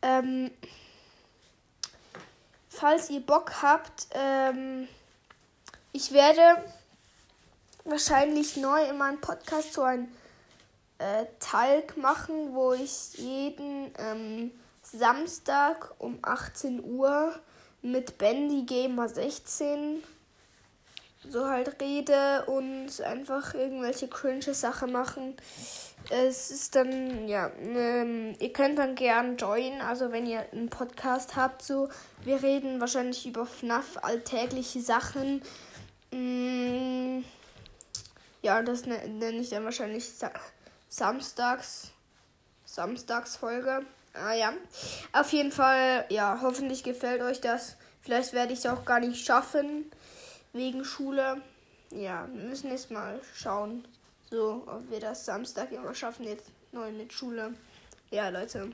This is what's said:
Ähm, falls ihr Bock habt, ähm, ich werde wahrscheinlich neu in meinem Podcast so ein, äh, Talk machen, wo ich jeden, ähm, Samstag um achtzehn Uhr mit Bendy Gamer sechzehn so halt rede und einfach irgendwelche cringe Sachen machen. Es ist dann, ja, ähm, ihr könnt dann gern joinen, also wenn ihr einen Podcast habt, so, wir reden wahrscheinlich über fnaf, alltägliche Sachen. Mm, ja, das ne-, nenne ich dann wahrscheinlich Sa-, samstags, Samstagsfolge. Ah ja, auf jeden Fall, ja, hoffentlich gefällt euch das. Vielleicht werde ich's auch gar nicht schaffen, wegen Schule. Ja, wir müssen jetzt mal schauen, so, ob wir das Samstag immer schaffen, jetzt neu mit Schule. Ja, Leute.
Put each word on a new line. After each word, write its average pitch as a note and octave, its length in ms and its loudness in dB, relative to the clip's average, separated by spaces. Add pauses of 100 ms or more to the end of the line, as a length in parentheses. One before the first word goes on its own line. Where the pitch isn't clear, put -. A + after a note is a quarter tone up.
Ähm, C4 480 2 (2250)
falls D#4+ 400 4
ihr C#4+ 120 -4
Bock - 420 2
habt, D4+ 480 4
ähm, C4 760 0 (1040)
ich C#4 200 -4
werde D#4+ 520 12 (1300)
wahrscheinlich D4 680 4
neu C#4 320 4
in C#4+ 80 -4
meinem C#4 240 0
Podcast D#4 500 -4
so D4 100 -2
ein, B3+ 320 0 (840)
äh, G#3+ 280 -2 (140)
Talk C#4 560 2
machen, D4 580 0
wo B3+ 200 4
ich - 400 -4
jeden, C#4 840 -6
ähm, A3 540 -6 (300)
Samstag C#4+ 1160 2
um - 240 -8
achtzehn - 640 -4
Uhr C#4+ 560 2 (420)
mit B3 360 -4
Bendy C4+ 460 2
Gamer B3 440 0
sechzehn D4 960 -4 (1300)
so C4 180 -2
halt C4+ 340 -2
rede C#4 640 4
und C4 560 -4
einfach C4+ 520 -4
irgendwelche C4 540 -2
cringe C4+ 460 -2
Sachen B3 380 -2
machen. C4 440 -2 (720)
Es B3+ 420 2
ist - 240 -2
dann, B3+ 520 2
ja, G3+ 320 0
ähm, A#3 800 0
ihr B3 140 -2
könnt C#4+ 260 2
dann C4 160 0
gern B3 420 2
joinen, B3+ 440 -2
also A#3+ 300 -2
wenn A#3 140 -4
ihr A3+ 260 -4
einen A#3 180 -6
Podcast C4 680 -4
habt, C4 260 0
so, C4+ 280 0 (340)
wir C4 200 2
reden C4+ 380 2
wahrscheinlich B3 440 -2
über A#3 200 -4
fnaf, A#3+ 580 -4
alltägliche B3 800 -4
Sachen. C4+ 600 0 (720)
Mm, B3+ 1120 -2 (1160)
ja, G#3+ 200 2
das A#3+ 240 -2
ne-, A#3 240 -4
nenne A3+ 300 -4
ich A#3+ 100 -6
dann A3 160 -4
wahrscheinlich A3+ 440 -6
Sa-, - 220 -8 (560)
samstags, B3 1040 -2 (720)
Samstagsfolge. A#3+ 1200 -4 (280)
Ah G#3+ 200 -4
ja, A3+ 200 2 (580)
auf C#4+ 220 4
jeden C#4+ 180 4
Fall, C4 560 6
ja, G3+ 340 2
hoffentlich C4 420 0
gefällt B3 380 -2
euch B3 200 -2
das. A#3 340 -2 (240)
Vielleicht B3 320 0
werde A#3+ 220 0
ich's B3 120 -4
auch B3 200 -2
gar A#3+ 160 4
nicht A#3+ 240 -2
schaffen, D4 640 2 (600)
wegen B3+ 320 -4
Schule. C4+ 560 -2 (480)
Ja, F#3 420 -8
wir G#3+ 140 -10
müssen C4+ 260 -8
jetzt C4 180 -8
mal A3 300 -8 (160)
schauen, G#3+ 520 -6 (440)
so, A3+ 340 -2
ob B3 240 -12
wir A3 100 -6
das G#3+ 260 -6
Samstag A3+ 460 -6
immer B3+ 220 -10
schaffen, A#3+ 300 -10
jetzt G#3 240 -10 (240)
neu A3+ 200 -10
mit G#3+ 220 -12
Schule. A#3 400 -8 (560)
Ja, G3 200 -2
Leute. G3 440 -8